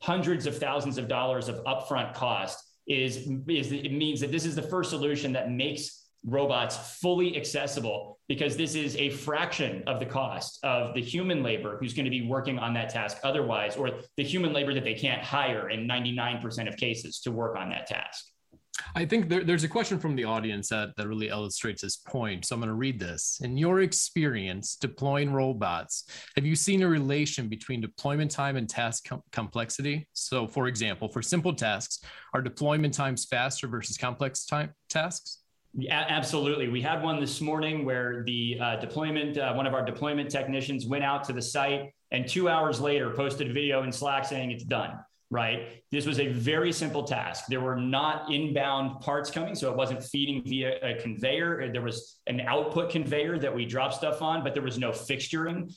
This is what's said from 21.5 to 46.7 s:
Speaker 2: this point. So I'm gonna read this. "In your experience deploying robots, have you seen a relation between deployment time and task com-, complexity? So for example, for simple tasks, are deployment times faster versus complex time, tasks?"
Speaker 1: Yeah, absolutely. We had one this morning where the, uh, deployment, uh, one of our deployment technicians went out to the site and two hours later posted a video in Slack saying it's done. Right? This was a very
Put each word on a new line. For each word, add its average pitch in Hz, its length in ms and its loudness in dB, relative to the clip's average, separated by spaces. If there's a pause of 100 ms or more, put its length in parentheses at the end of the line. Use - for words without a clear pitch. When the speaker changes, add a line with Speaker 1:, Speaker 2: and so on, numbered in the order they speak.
Speaker 2:
this 98 160 -4
point. 104 480 -4
So 123 100 -4
I'm 117 60 -2
gonna 110 120 -2
read 117 280 0
this. 87 420 -4
"In 127 140 -2
your 180 240 6
experience 113 960 0
deploying 139 560 0
robots, 104 760 0 (260)
have 143 100 4
you 160 100 4
seen 190 280 4
a 185 40 8
relation 143 640 2
between 113 320 -4
deployment 147 500 0
time 139 240 0
and 117 140 0
task 117 400 -2
com-, 135 120 -6 (120)
complexity? 135 800 -2
So 120 340 0
for 139 200 2
example, 110 420 0
for 120 120 -2
simple 175 320 2
tasks, 107 460 0 (340)
are 131 80 2
deployment 147 520 2
times 135 320 0
faster 131 420 0
versus 113 300 -4
complex 131 480 -2
time, 151 280 0 (140)
tasks?" - 520 -2 (360)
Speaker 1:
Yeah, 151 320 0
absolutely. 147 600 2
We 120 140 0
had 156 200 0
one 156 180 0
this - 220 -2
morning 156 420 0
where 123 440 -2
the, 120 340 0
uh, 117 140 2
deployment, 147 640 -2
uh, 127 160 0
one 135 100 2
of 131 80 0
our 127 100 2
deployment 143 460 -2
technicians 135 560 -2
went 139 180 0
out 139 200 2
to 131 100 -4
the 123 80 -4
site 143 480 0 (220)
and 127 160 0
two 180 200 2
hours 156 320 4
later 139 300 2
posted 139 400 0
a 120 40 -2
video 139 280 2
in 131 100 -2
Slack 139 340 0
saying 127 260 -2
it's 120 120 -8
done. 104 360 -2 (320)
Right? 117 500 -2 (100)
This 147 140 2
was 147 140 2
a 139 80 4
very 147 440 2